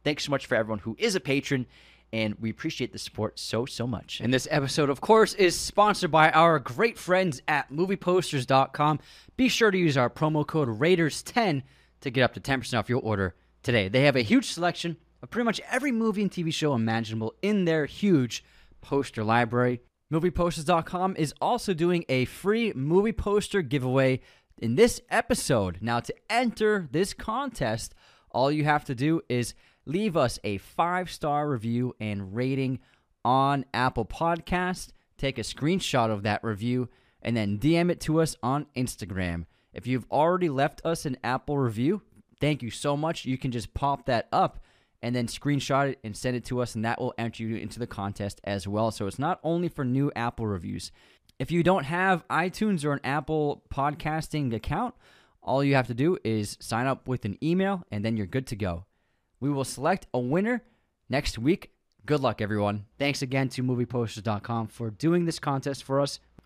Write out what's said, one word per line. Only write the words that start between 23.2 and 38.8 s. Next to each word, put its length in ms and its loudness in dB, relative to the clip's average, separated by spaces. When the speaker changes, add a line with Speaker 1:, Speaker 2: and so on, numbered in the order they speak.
Speaker 2:
giveaway 580 2
in 180 0
this 240 4
episode. 720 0
Now, 180 -2
to 160 -6
enter 600 0
this 200 0
contest, 840 -4
all 220 2
you 100 0
have 220 2
to 100 -6
do 340 0
is 260 -2
leave 280 0
us 260 2
a 160 -2
five-star 920 -2
review 520 -2
and 340 -6
rating 420 0
on 480 2
Apple 320 0
Podcast. 840 -2
Take 220 -4
a 40 -6
screenshot 680 0
of 140 -4
that 180 0
review 460 -2
and 140 -2
then 200 0
D 200 2
M 140 4
it 120 -4
to 180 2
us 220 0
on 240 -2
Instagram. 720 -4